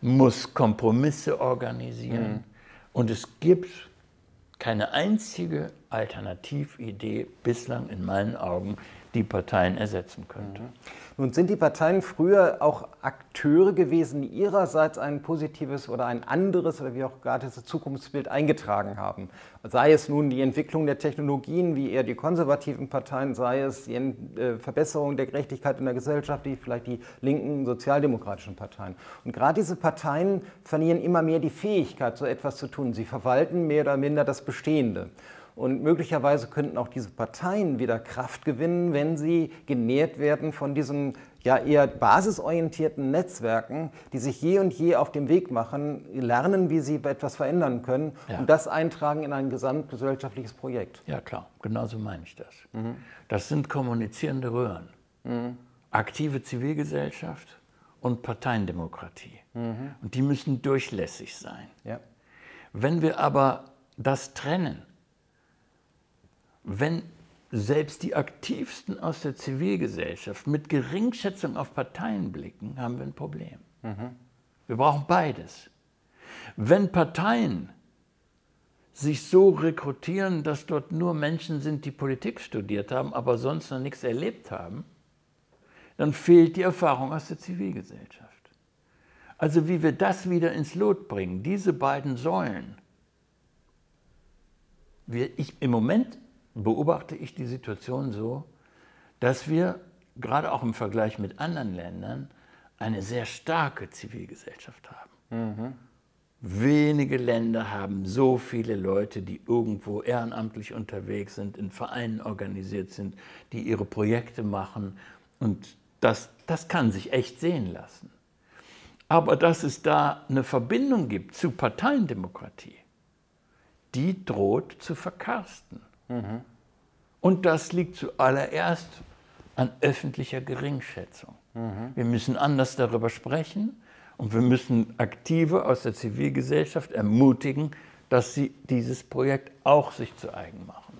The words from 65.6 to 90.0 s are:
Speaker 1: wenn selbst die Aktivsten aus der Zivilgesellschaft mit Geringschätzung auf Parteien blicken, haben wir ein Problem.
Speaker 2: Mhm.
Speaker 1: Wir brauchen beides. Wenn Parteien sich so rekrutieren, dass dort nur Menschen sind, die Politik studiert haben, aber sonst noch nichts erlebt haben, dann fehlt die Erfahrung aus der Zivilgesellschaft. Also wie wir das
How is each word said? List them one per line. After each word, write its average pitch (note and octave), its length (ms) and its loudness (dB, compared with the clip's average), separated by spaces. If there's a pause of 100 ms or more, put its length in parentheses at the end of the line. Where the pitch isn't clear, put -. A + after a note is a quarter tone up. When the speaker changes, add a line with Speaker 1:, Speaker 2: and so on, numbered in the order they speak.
Speaker 1:
wenn D3+ 360 -2 (480)
selbst D3 500 0
die - 140 -2
Aktivsten - 840 -6
aus D#3+ 220 -4
der C#3+ 140 -4
Zivilgesellschaft C3+ 1120 -4
mit D3+ 200 0
Geringschätzung F#3 880 -2
auf - 180 -8
Parteien F3 560 -4
blicken, - 480 -12
haben A#2+ 180 -6
wir C3 80 -8
ein C#3 80 -10
Problem. - 460 -12 (240)
Speaker 2:
Mhm. A2+ 320 -8 (500)
Speaker 1:
Wir A2+ 120 -4
brauchen C#3+ 300 4
beides. D#3+ 640 -2 (840)
Wenn F3 360 4
Parteien F3 800 0 (1200)
sich D3 340 -2
so F#3+ 220 10
rekrutieren, E3 920 0
dass D3 240 -4
dort D3 260 -4
nur E3+ 220 0
Menschen D#3 480 -2
sind, D3 240 -4
die C#3 60 -6
Politik C3+ 480 -4
studiert G2+ 520 -4
haben, C3+ 220 -4
aber B2+ 240 2
sonst C#3 320 -4
noch C3+ 100 -6
nichts C#3 240 -8
erlebt C3 460 -4
haben, F#2 340 -10 (1120)
dann D3 160 2
fehlt E3+ 420 10
die F3+ 80 -2
Erfahrung D3+ 500 2
aus D3+ 140 -6
der D#3+ 100 -8
Zivilgesellschaft. - 1120 -10 (880)
Also D#3 300 4
wie E3 160 2
wir D#3+ 80 6
das F#3 400 0